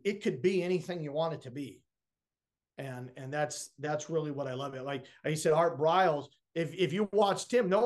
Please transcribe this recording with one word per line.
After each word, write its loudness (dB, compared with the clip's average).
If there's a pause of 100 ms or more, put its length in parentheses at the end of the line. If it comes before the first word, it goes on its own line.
It -2
could -2
be 2
anything -2
you -6
want -2
it -10
to -12
be. -10 (960)
And, -10
and -10
that's, -4
that's -4
really -2
what -4
I -4
love. -6
It, -10
like, -6 (180)
like -2
you 0
said, 2
Art 4
Briles, 4 (300)
if, -2
if 2
you 0
watched 2
him, 4
no 4